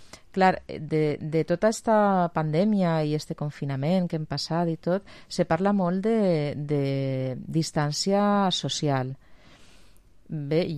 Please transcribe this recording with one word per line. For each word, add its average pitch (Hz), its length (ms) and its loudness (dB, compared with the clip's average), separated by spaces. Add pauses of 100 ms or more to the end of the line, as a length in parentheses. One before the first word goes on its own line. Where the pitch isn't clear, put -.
(320)
clar, 185 340 2
de, 151 540 -2
de 156 240 -2
tota 175 240 2
esta 202 680 2
pandèmia 165 680 2
i 151 100 0
este 151 200 -4
confinament 147 760 -2
que 165 80 -4
hem 156 100 -6
passat 165 420 -2
i 160 80 -2
tot, 185 280 -2 (240)
se 175 160 0
parla 190 280 2
molt 190 320 0
de, 185 520 2
de 135 800 -2 (100)
distància 190 1040 2
social. 135 680 -2 (1120)
Bé, 156 380 0 (120)